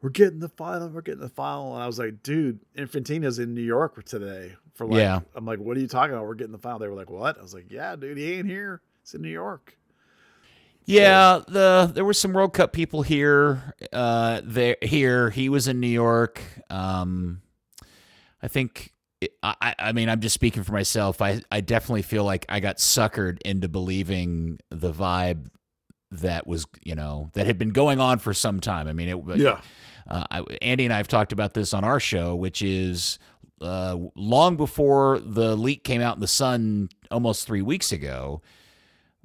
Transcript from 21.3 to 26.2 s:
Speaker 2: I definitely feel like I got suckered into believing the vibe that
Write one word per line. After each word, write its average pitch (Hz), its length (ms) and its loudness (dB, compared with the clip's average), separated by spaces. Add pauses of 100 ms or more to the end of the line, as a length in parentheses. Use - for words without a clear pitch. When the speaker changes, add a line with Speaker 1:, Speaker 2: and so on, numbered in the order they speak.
Speaker 2:
I 104 100 -2
definitely 110 420 0
feel 107 200 0
like 95 260 -2
I 104 100 -2
got 95 180 -4
suckered 104 640 0
into 95 260 -2
believing 87 920 -4 (100)
the 80 240 -4
vibe 90 540 -2 (640)
that 85 340 -4